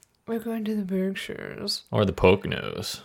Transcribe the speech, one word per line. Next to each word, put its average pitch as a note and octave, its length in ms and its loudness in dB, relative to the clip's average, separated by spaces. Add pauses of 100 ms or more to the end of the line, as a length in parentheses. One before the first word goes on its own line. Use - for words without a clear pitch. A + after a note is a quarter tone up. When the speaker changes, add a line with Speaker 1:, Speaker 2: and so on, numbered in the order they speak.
(260)
Speaker 1:
"We're A3+ 140 -4
going A3+ 240 -4
to G#3+ 100 -2
the G#3 100 -2
Berkshires"? F#3+ 1080 -4
Speaker 2:
Or A2 140 4
the F#2+ 80 2
Poconos. - 920 2